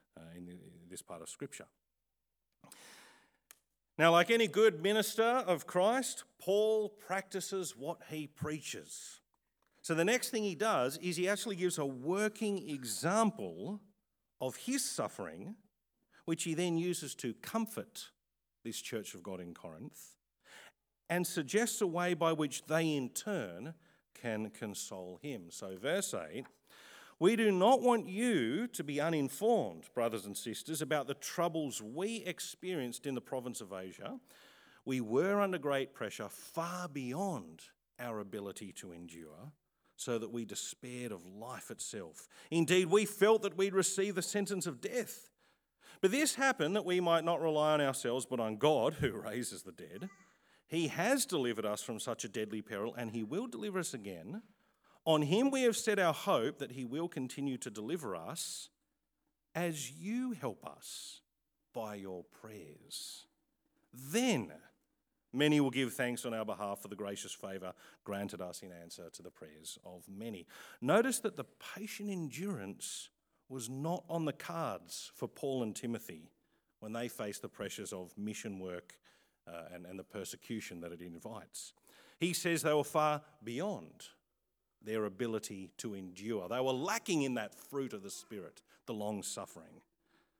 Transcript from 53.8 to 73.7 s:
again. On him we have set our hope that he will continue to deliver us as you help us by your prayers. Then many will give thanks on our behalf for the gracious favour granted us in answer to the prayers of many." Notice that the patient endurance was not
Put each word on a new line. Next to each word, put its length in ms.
again. 480
On 180
him 280
we 120
have 140
set 220
our 160
hope 440
that 140
he 120
will 240
continue 500
to 120
deliver 460
us 540
as 360
you 420
help 320
us 560
by 220
your 280
prayers. 1040
Then 600
many 280
will 100
give 220
thanks 320
on 80
our 120
behalf 360
for 80
the 80
gracious 360
favour 420
granted 360
us 220
in 100
answer 380
to 120
the 80
prayers 540
of 240
many." 380
Notice 400
that 160
the 80
patient 340
endurance 1000
was 200
not 400